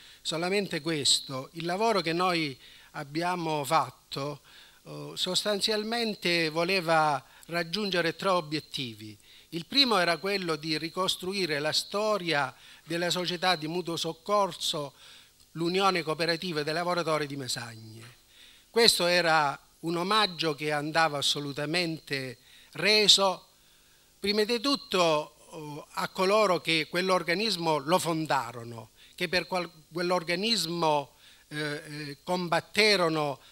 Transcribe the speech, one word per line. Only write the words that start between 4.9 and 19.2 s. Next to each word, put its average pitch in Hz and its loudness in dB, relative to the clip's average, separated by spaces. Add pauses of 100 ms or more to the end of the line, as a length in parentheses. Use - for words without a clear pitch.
sostanzialmente 208 0
voleva 160 2 (240)
raggiungere 170 -2
tre 190 -2
obiettivi. 139 -4 (320)
Il 165 -8
primo 247 2
era 170 4
quello 185 -2
di 156 -4
ricostruire 180 -2
la 151 0
storia 175 0 (300)
della 170 -2
società 175 0
di 151 -6
mutuo 165 -4
soccorso, 165 -2 (580)
l'Unione 175 2
Cooperativa 160 -2
dei 156 -2
Lavoratori 160 0
di 139 -8
Mesagne. 113 -10 (500)
Questo 220 4
era 160 4 (220)